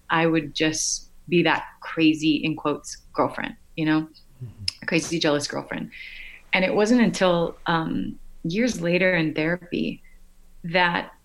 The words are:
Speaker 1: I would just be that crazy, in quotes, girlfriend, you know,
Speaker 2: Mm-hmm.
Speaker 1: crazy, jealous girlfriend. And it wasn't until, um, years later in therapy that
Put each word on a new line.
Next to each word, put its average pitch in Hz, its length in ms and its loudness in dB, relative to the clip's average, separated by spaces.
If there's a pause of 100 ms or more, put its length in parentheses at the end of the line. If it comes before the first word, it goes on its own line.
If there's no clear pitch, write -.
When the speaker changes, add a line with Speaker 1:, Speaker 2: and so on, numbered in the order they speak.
(100)
Speaker 1:
I 165 160 4
would 160 280 0
just - 560 -2 (180)
be 170 160 4
that 156 200 2 (160)
crazy, 156 560 2
in 151 200 -2
quotes, - 400 -4 (160)
girlfriend, - 440 -2 (200)
you 160 100 -2
know, 311 220 2 (340)
Speaker 2:
Mm-hmm. - 440 -10
Speaker 1:
crazy, - 320 0
jealous 147 280 2
girlfriend. - 440 -8 (640)
And 185 100 2
it 202 100 0
wasn't 220 280 4
until, 175 540 2 (100)
um, - 520 -2 (240)
years 196 380 0
later 180 340 2
in 160 200 0
therapy 165 680 -2 (640)
that 175 480 0 (120)